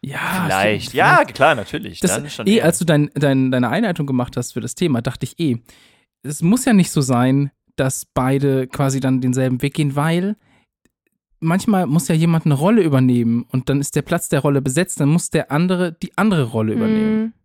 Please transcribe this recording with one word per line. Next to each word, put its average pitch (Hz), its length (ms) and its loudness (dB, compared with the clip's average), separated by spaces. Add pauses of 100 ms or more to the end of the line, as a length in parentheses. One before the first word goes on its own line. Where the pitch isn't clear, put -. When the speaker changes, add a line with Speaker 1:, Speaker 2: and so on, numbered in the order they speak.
Speaker 1:
Ja, 185 420 -6
Speaker 2:
Vielleicht. 101 400 0
Speaker 1:
stimmt, - 100 -14
Speaker 2:
Ja, 190 220 4
Speaker 1:
vielleicht. 320 180 0
Speaker 2:
klar, 156 200 4
natürlich. 101 460 -8
Speaker 1:
Das, 131 140 0
Speaker 2:
Dann 143 160 -6
schon 113 160 -6
Speaker 1:
eh, 214 120 4
Speaker 2:
eher. - 60 0
Speaker 1:
als 160 140 2
du 175 60 -2
dein, 147 300 2
dein, 135 360 2
deine 123 200 0
Einleitung 170 360 -2
gemacht 127 300 -4
hast - 160 -8
für 120 80 -6
das 117 140 -10
Thema, 147 280 0
dachte - 220 -6
ich - 160 -12
eh, 139 160 0 (680)
es 147 200 -8
muss 214 220 2
ja 254 100 4
nicht 185 160 4
so 156 100 0
sein, 131 500 2 (260)
dass 135 280 -4
beide 135 640 0
quasi 135 320 -2
dann 131 200 0
denselben 127 420 0
Weg 143 120 -4
gehen, 143 220 -2
weil 170 400 -2 (1040)
manchmal 185 460 0
muss 151 220 0
ja 170 60 2
jemand 165 320 2
eine 147 80 4
Rolle 190 280 2
übernehmen 123 680 2
und 131 180 -2
dann 139 120 0
ist - 160 -6
der 143 60 0
Platz - 260 -4
der 147 120 0
Rolle 139 220 0
besetzt, 143 380 -2
dann 143 80 4
muss 165 220 0
der - 200 -2
andere 175 420 0
die - 240 -10
andere 185 280 2
Rolle 110 300 -2
Speaker 3:
Mhm. - 40 -2
Speaker 1:
übernehmen. 220 540 0 (120)